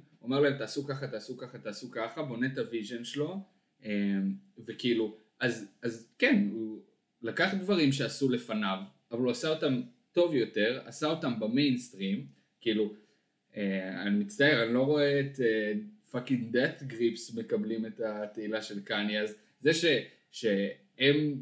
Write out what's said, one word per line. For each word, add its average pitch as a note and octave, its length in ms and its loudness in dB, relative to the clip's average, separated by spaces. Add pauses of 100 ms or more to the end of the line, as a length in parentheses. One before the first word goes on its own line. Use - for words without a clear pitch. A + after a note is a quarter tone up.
(220)
אומר C3 180 0
להם, C#3 180 4
"תעשו A2+ 300 -6
ככה, C#3 200 -6
תעשו A#2 300 -10
ככה, B2 200 -14
תעשו A2 340 -10
ככה", A#2 320 -6
בונה B2 240 -4
את C3+ 100 -6
הוויז'ן A#2 460 -6
שלו, D3 360 -4 (440)
אה, A2 60 -8 (760)
וכאילו, A2 520 0 (220)
אז, A2+ 280 -2 (140)
אז A2+ 360 -8
כן, A#3+ 340 4
הוא A2 300 -8 (400)
לקח D#3+ 320 0
דברים F3+ 380 4
שעשו B2+ 380 0
לפניו, G#2+ 480 -2 (340)
אבל A#2 80 -4
הוא B2 120 2
עשה D#3+ 180 -2
אותם D3 320 0 (300)
טוב F3 240 4
יותר, A2+ 500 2
עשה D3+ 220 -4
אותם D#3 320 -2
במיינסטרים, A2 880 0 (360)
כאילו, G#2+ 320 2 (640)
אה, F#2+ 460 -2
אני G2+ 180 2
מצטער, B2 460 4
אני A#2 80 2
לא B2 120 6
רואה C#3+ 340 4
את, C#3 220 -2
אה, A2 320 2 (380)
פאקינג A#2+ 460 0
death C#3 340 0
grips A2+ 480 -2
מקבלים A2 460 -2
את A2 140 -10
התהילה G#2+ 640 -4
של G2+ 220 -8
קניה, G#2+ 380 0
אז G#2+ 140 -4 (240)
זה D3 140 4
ש-, E3 120 0 (460)
שהם C3+ 1120 2